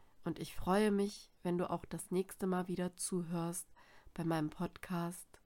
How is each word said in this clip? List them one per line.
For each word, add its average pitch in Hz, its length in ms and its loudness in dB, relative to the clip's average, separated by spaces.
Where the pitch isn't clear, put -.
und 165 140 -2
ich - 180 -8
freue 208 340 6
mich, 202 400 0
wenn 175 160 2
du 180 120 0
auch 170 140 -2
das - 260 -8
nächste 190 360 0
Mal 180 200 2
wieder 180 300 -2
zuhörst 170 760 -2
bei 165 100 -2
meinem 160 260 2
Podcast 175 800 -4